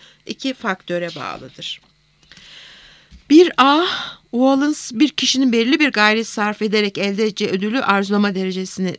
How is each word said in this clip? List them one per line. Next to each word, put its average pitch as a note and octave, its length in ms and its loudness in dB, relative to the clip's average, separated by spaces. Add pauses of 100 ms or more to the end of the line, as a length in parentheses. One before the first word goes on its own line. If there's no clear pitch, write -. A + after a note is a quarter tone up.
(260)
iki C4 280 -6
faktöre F3 600 -6
bağlıdır. B2 680 -12 (1500)
Bir E4 280 8
A, C#4+ 280 4 (460)
Wallace C4+ 680 0
bir C#4+ 100 4
kişinin B3+ 420 0
belirli A#3 280 2
bir D4 120 2
gayret G#3+ 360 2
sarf G#3 340 -4
ederek G#3 360 0
elde G3+ 260 -2
edeceği G#3 280 -2
ödülü G#3+ 300 -2
arzulama G3+ 540 0
derecesini F#3 640 -4